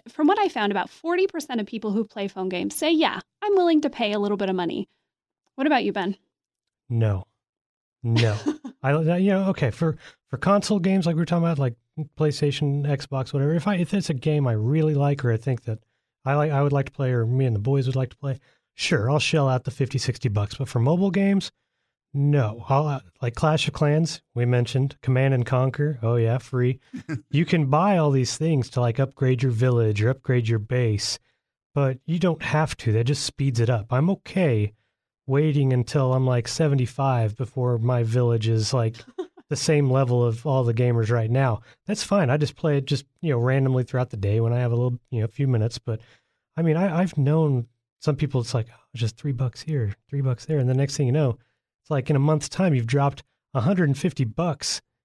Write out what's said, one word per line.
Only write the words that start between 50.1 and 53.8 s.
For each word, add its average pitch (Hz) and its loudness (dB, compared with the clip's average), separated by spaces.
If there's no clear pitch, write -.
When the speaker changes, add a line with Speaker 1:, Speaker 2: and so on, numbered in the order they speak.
Speaker 2:
bucks 131 -2
there." 156 0
And 127 2
the 131 2
next 139 0
thing 143 0
you 123 2
know, 139 0
it's - -20
like 139 -2
in 147 4
a 135 4
month's 151 2
time, 180 0
you've 120 0
dropped 139 0
a 131 0
hundred 175 2